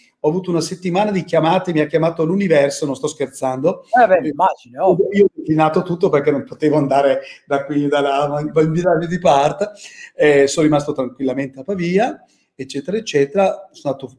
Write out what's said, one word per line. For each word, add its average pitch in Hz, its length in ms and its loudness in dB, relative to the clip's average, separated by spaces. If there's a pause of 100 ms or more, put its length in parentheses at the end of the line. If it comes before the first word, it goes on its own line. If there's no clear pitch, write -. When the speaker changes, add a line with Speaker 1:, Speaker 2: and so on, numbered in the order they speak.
(200)
Speaker 1:
ho 151 100 -2
avuto 180 200 -4
una 165 120 -2
settimana 185 500 -2
di 185 120 -2
chiamate, 175 480 0
mi 156 100 0
ha 147 60 0
chiamato 165 380 -2
l'universo, 156 600 0
non 135 80 -4
sto 147 120 -6
scherzando. 135 760 -4
Speaker 2:
Eh, 233 240 4
beh, 185 140 4
Speaker 1:
Io, 151 100 -4
Speaker 2:
immagino, 147 560 -2
ovvio. 180 240 2
Speaker 1:
io 202 140 6
ho - 60 4
declinato 156 520 0
tutto 170 260 -2
perché 143 220 2
non 135 140 -2
potevo 151 320 -2
andare 135 440 2 (240)
da 143 180 -2
qui, 143 240 -2
da 143 140 0
là, 143 260 0
ma, 147 140 -4 (100)
ma 156 100 2
in 160 100 2
villaggio 170 360 0
di 175 120 -4
parte. 151 500 2 (460)
Eh, 143 320 4
sono 156 180 0
rimasto 147 280 0
tranquillamente 135 680 -6
a 131 40 -16
Pavia, 196 600 -2 (320)
eccetera, 139 420 -8
eccetera. 175 760 -2
Sono 135 220 -6
andato - 260 -16